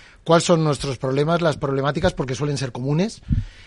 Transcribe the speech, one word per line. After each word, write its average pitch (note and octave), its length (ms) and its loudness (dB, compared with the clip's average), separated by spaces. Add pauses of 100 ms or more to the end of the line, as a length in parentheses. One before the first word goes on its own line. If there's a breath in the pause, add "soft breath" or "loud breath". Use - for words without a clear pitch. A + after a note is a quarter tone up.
(240 loud breath)
cuáles E3 220 4
son E3 180 4
nuestros C#3+ 340 -2
problemas, D3 440 0
las D3+ 160 0
problemáticas, C#3 560 -2
porque C3 220 -4
suelen C#3+ 220 -2
ser C3 140 -6
comunes. D3 500 -2 (460 loud breath)